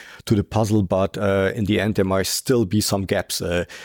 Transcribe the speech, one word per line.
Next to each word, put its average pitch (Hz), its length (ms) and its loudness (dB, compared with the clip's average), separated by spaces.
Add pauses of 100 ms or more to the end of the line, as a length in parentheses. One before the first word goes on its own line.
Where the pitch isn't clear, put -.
(260)
to 117 100 2
the 101 80 2
puzzle, 107 400 2
but, 95 340 0
uh, 98 380 2
in 110 100 -2
the 98 140 2
end, 101 160 -2
there 98 100 2
might 95 220 0
still 120 380 0
be 104 160 0
some 98 240 -2
gaps, 92 360 -4
uh, 87 240 -2 (200)